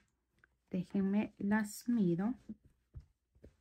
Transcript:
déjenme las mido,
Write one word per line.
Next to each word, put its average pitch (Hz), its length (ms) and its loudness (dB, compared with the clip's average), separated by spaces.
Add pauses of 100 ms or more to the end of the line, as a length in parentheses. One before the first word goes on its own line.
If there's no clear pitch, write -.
(720)
déjenme 196 680 0
las 208 500 -2
mido, 202 480 2 (1200)